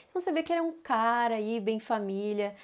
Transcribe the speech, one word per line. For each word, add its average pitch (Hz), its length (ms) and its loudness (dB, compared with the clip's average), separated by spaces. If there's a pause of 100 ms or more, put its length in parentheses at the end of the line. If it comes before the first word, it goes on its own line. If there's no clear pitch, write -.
Então 359 120 -4
você 359 120 -2
vê 320 100 2
que 330 100 -2
ele 339 80 2
é - 20 0
um 330 100 -2
cara 233 640 2
aí, 220 240 -2
bem 220 180 0
família, 202 840 -2